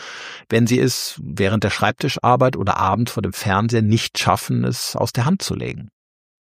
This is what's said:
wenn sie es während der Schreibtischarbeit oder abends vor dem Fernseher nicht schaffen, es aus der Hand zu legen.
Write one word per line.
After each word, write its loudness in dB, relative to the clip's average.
wenn 4
sie 4
es -2
während 0
der 2
Schreibtischarbeit 2
oder 0
abends 0
vor -4
dem -4
Fernseher 0
nicht 0
schaffen, 0
es -4
aus -2
der 0
Hand 0
zu -6
legen. -8